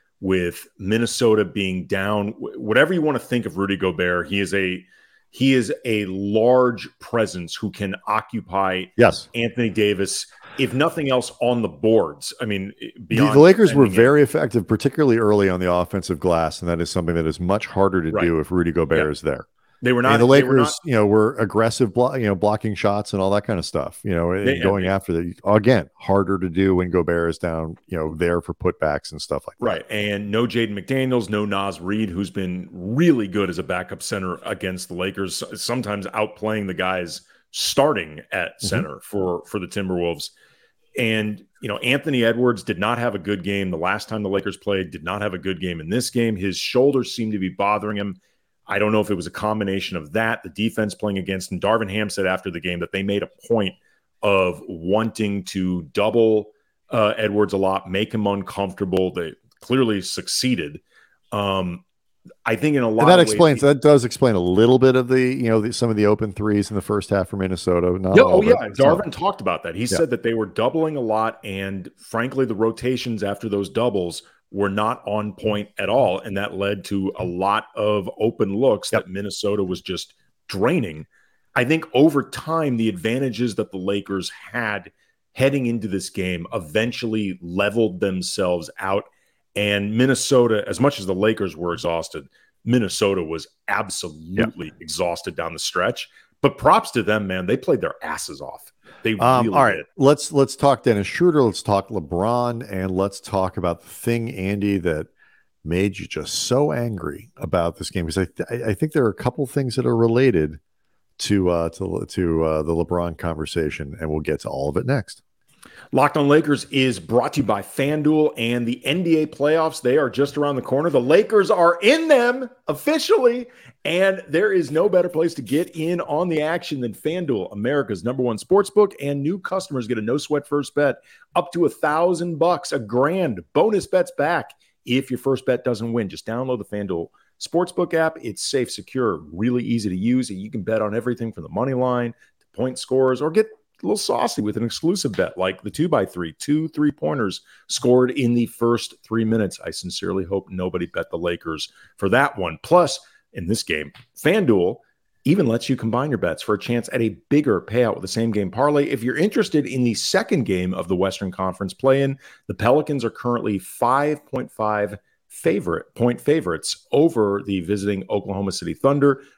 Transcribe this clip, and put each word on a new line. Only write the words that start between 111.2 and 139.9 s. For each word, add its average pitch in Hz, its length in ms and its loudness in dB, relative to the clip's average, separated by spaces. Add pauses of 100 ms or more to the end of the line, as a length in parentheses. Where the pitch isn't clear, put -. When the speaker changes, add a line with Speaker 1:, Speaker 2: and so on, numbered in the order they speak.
Speaker 2:
uh, 85 220 0
to, 90 380 -6
to, 82 360 0
uh, 78 180 0
the 80 120 -2
LeBron 85 440 -2
conversation, 76 840 -6
and 78 100 -6
we'll 78 100 -2
get 76 200 -4
to - 80 -10
all 69 200 -6
of 73 80 -4
it 127 100 -2
next. 127 360 -4 (680)
Speaker 1:
Locked 139 240 4
On 147 100 2
Lakers 147 440 4
is 131 280 0
brought 117 360 0
to 147 60 0
you 120 60 -2
by 101 160 0
FanDuel 151 720 0
and 120 300 -2
the 120 180 -4
N 160 180 -2
B 165 160 2
A 156 80 0
playoffs. 156 560 0
They 127 160 4
are 143 100 2
just 139 300 -2
around 143 180 0
the 127 60 -4
corner. 143 280 0
The 139 100 2
Lakers 196 500 4
are 175 320 4
in 320 260 4
them 247 400 4 (180)
officially, 254 800 2 (380)
and 190 420 2
there 180 260 0
is 170 180 0
no 160 180 2
better - 220 2
place 160 240 0
to 135 80 -8
get 147 340 -2
in 170 240 -2
on 165 280 -2
the 156 120 0
action 156 400 -4
than 120 140 -4
FanDuel, 147 580 -4
America's 110 520 -2
number 131 180 -2
one 117 160 -2
sports 196 320 2
book. 208 320 4
And 143 200 -4
new 175 160 -2
customers 165 480 -6
get 117 120 -2
a 107 40 -4
no-sweat 143 440 -2
first 147 280 -4
bet 143 220 2 (400)
up 175 160 0
to 170 140 2
a - 40 2
thousand 165 640 0
bucks, 170 360 0
a 147 60 0
grand 127 640 0 (120)
bonus 196 340 2
bets 180 300 0
back 147 380 -2 (300)
if 131 260 0
your 123 80 -4
first 135 260 -2
bet 123 180 0
doesn't 117 300 -2
win. 113 160 0
Just 80 180 -14
download 127 320 -4
the 101 60 -10
FanDuel 95 440 -4 (300)
Sportsbook 175 540 -2
app. 160 280 0
It's 107 220 -10
safe, 127 280 -2
secure, 104 480 -2 (120)
really 117 320 -2
easy 107 280 -2